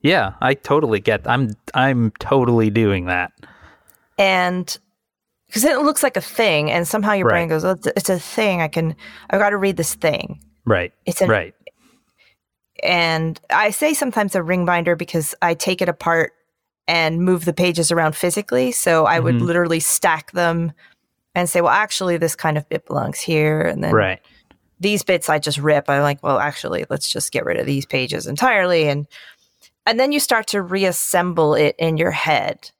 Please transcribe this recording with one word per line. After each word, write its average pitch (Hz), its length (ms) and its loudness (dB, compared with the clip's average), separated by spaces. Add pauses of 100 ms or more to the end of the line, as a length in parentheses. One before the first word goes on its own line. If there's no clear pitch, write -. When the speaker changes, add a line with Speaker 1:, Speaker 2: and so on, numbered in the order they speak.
Speaker 1:
Yeah, 143 400 2
I 135 140 2
totally 139 440 0
get, 104 280 0
I'm, 123 240 0 (240)
I'm 127 340 2 (100)
totally 120 520 2
doing 101 340 2
that. 90 260 -2 (840)
Speaker 2:
And 185 480 2 (880)
'cause 214 100 -2
then 277 180 4
it 302 40 0
looks 294 180 2
like 277 160 0
a - 40 -2
thing, 156 500 0
and 170 160 0
somehow 214 260 0
your 190 160 2
brain 170 140 2
Speaker 1:
Right. 165 60 -4
Speaker 2:
goes, 160 160 -2
"Oh, 185 60 2
it's, 185 160 -4
it's - 220 -2
a 185 100 2
thing. 196 420 -2
I 156 60 0
can, 160 280 -2 (340)
I've 196 100 0
gotta 208 180 2
read 196 200 0
this 165 160 -2
thing." - 460 -4 (260)
Speaker 1:
Right. 92 260 0 (140)
Speaker 2:
It's - 160 -4
an 143 80 2
Speaker 1:
Right. 98 240 0 (1300)
Speaker 2:
And 160 560 0 (100)
I 220 200 2
say 302 240 0
sometimes 220 420 -2
a 185 80 2
ring 175 220 0
binder 170 300 2
because 160 460 -4
I 170 120 2
take 185 280 -2
it 175 80 0
apart 165 440 0 (540)
and 165 360 0
move 180 220 2
the 170 80 0
pages 170 380 0
around 160 240 2
physically. 247 560 0
So 160 340 2
I 165 140 4
would - 160 2
Speaker 1:
Mm-hmm. 147 100 0
Speaker 2:
literally 170 340 0
stack - 520 -2
them 170 420 0 (640)
and 180 140 0
say, 175 120 0
"Well, 170 100 2
actually, 185 460 0
this 160 180 -2
kind 156 220 -2
of 147 120 -6
bit - 180 -6
belongs - 320 -4
here." 156 420 0
And - 220 -2
then - 100 0
Speaker 1:
Right. 95 260 0 (600)
Speaker 2:
these 202 240 -2
bits 180 260 0
I 156 100 2
just 147 200 -4
rip. 147 300 2
I'm 139 120 2
like, 143 220 -2
"Well, 135 160 0
actually, - 500 -4
let's - 220 -6
just - 200 -6
get - 140 -4
rid - 140 -2
of - 60 -2
these 139 200 -2
pages 139 400 -4
entirely." 180 640 0
And, 147 160 -4 (800)
and 226 140 0
then 277 120 2
you 294 80 2
start 226 280 0
to 202 140 -2
reassemble 180 960 0
it 151 220 2
in 160 200 0
your 170 140 0
head. - 680 -2